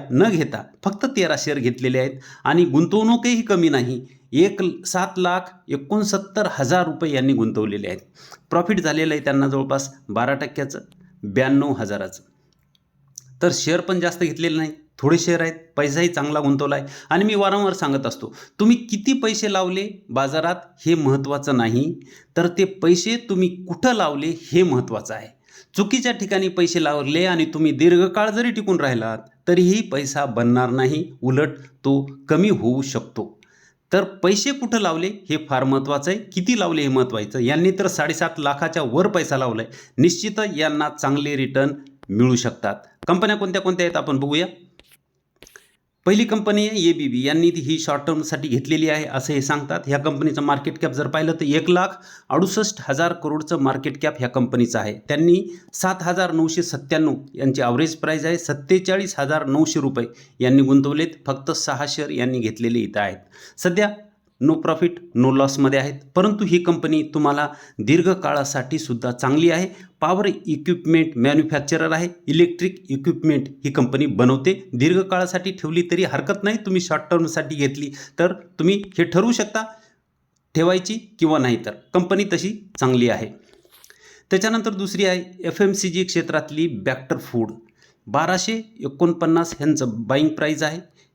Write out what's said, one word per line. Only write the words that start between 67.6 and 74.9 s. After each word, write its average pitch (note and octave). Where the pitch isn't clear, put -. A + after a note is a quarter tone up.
दीर्घकाळासाठी D3
सुद्धा A#2+
चांगली C#3+
आहे. E3
पॉवर F#3
इक्विपमेंट D#3+
मॅन्युफॅक्चरर D#3
आहे, E3+
इलेक्ट्रिक F3
इक्विपमेंट C#3+
ही C#3+
कंपनी C3
बनवते. C3
दीर्घकाळासाठी F3+